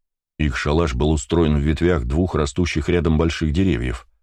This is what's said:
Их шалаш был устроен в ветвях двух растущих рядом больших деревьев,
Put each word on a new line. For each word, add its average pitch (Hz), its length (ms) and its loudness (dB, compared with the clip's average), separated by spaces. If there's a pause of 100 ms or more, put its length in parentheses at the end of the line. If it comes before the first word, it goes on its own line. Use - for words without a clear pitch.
(380)
Их 73 180 -2
шалаш 76 380 0
был 73 160 0
устроен 78 460 2
в 71 60 0
ветвях 78 440 0
двух 80 300 -2
растущих 78 520 -2
рядом 82 300 2
больших 80 340 0
деревьев, 71 560 -2 (140)